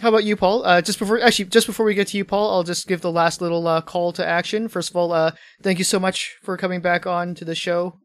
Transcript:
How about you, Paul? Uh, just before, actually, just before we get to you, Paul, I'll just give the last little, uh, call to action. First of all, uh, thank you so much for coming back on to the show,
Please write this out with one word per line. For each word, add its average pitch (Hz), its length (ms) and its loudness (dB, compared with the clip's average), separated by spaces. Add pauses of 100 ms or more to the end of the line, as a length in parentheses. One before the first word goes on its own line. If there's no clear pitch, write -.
How 233 80 2
about 220 160 4
you, 208 100 0
Paul? 196 300 2
Uh, 175 160 6
just 190 180 -4
before, 220 220 0
actually, 226 240 2
just 226 220 4
before 220 180 -2
we 208 80 2
get 202 160 0
to 202 80 -6
you, 196 80 -2
Paul, 208 260 0
I'll 185 120 2
just 170 240 -6
give 185 140 -2
the 175 100 -2
last 170 300 2
little, 170 260 0
uh, 165 140 2
call 175 320 -2
to 175 120 -4
action. 175 420 -2
First 180 220 -6
of - 80 -8
all, 175 160 2
uh, 160 180 2 (300)
thank 190 160 0
you 185 80 0
so 196 140 0
much - 440 -2
for 185 140 -6
coming 180 240 -4
back 175 260 0
on 175 280 -2
to 170 100 -14
the 165 100 -6
show, 175 500 -2